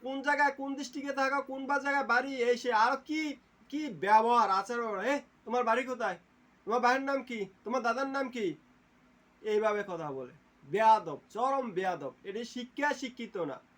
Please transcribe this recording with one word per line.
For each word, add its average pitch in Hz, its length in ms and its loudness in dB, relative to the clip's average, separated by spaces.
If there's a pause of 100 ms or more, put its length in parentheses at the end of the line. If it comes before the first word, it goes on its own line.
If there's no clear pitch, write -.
কোন 269 200 -6
জায়গায়, 285 300 2
কোন 277 220 -8
ডিস্ট্রিক্টে 277 400 -8
থাকা, 269 280 0
কোন 269 240 -8
বা 277 140 0
জায়গায় 277 260 0
বাড়ি, 269 300 0
এই 240 220 2
সে। 240 160 -2
আর 233 320 4
কি, 302 320 -4 (320)
কি 294 200 -6
ব্যবহার, 220 640 4
আচার 233 260 0
ব্যবহার, 220 280 -4
"এ, 277 140 0 (260)
তোমার 240 180 0
বাড়ি 233 200 2
কোথায়? 226 360 -4 (460)
তোমার 226 140 0
ভাইয়ের 247 220 4
নাম 269 220 -2
কি? 220 220 -6 (180)
তোমার 240 180 -2
দাদার 240 260 0
নাম 269 220 -2
কি?" 208 260 -4 (880)
এইভাবে 214 460 0
কথা 160 240 -6
বলে। 127 220 -10 (300)
বেয়াদব, 165 560 4 (100)
চরম 247 420 0
বেয়াদব। 170 420 -2 (100)
এটি 202 220 -6
শিক্ষা 254 480 -2
শিক্ষিত 240 440 -8
না, 151 220 -4 (180)